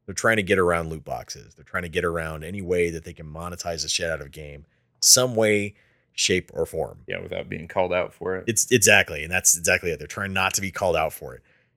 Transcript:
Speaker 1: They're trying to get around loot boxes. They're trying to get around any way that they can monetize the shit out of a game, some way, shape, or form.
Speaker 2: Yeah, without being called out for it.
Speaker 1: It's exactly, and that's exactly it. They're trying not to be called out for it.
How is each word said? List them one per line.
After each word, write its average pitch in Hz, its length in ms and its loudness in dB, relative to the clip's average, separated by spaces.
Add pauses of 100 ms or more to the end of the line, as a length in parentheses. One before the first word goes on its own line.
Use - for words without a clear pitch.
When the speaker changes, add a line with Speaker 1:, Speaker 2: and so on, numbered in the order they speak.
Speaker 1:
They're 95 80 -12
trying 113 240 2
to 101 40 2
get 95 160 2
around 85 300 2
loot 78 160 -8
boxes. 62 500 -12
They're 71 100 -20
trying 92 180 -6
to 85 80 -8
get 85 140 0
around 80 400 -4
any 95 180 -10
way 87 280 2
that 80 140 -8
they 82 80 -12
can 78 140 -16
monetize 85 560 -8
the 78 60 -4
shit 85 220 -2
out 76 120 -4
of 71 60 -14
a - 20 -18
game, 73 340 -16 (360)
some 127 340 6
way, 104 400 4 (400)
shape, - 400 0
or 82 100 -2
form. 65 420 -6
Speaker 2:
Yeah, - 140 -6
without 87 300 -8
being 85 180 -10
called 90 240 0
out 90 220 0
for 92 220 -4
it. 92 100 -10
Speaker 1:
It's 113 260 6
exactly, 98 500 4
and 80 80 -8
that's 92 240 2
exactly 90 360 2
it. 76 80 -2
They're 76 100 -10
trying 98 240 -6
not 95 220 0
to 107 80 -2
be 95 80 -4
called 87 260 0
out 78 160 0
for 62 220 -14
it. - 80 -20 (340)